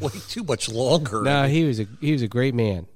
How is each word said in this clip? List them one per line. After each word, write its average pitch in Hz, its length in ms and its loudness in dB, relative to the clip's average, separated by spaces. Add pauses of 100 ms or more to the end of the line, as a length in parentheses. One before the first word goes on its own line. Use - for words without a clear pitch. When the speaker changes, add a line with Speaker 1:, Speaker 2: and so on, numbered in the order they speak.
Speaker 1:
wait 151 300 -4
too 226 160 -8
much - 240 -2
longer. 123 520 0
Speaker 2:
No, 139 180 2
Speaker 1:
I 139 80 4
mean 139 80 2
Speaker 2:
he 165 100 4
was 127 160 0
a, 104 40 -2 (140)
he 151 140 0
was 135 80 0
a 110 80 -2
great 123 260 0
man. 101 400 0